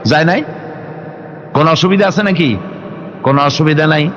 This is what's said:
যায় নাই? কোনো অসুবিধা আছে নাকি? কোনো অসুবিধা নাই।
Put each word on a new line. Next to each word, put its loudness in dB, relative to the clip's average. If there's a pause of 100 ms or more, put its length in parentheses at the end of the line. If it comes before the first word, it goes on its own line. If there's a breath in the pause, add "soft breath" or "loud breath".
যায় 4
নাই? 2 (1080)
কোনো 4
অসুবিধা 2
আছে 0
নাকি? 0 (680)
কোনো 4
অসুবিধা 2
নাই। 2